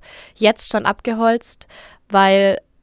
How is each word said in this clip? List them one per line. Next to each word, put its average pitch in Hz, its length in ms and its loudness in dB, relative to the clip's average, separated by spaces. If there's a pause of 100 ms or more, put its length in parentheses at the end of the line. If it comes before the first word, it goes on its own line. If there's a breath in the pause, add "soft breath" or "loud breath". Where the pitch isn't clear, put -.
(340 loud breath)
jetzt - 380 -2
schon 214 140 -4
abgeholzt, 226 840 -4 (420 loud breath)
weil 196 500 2 (240)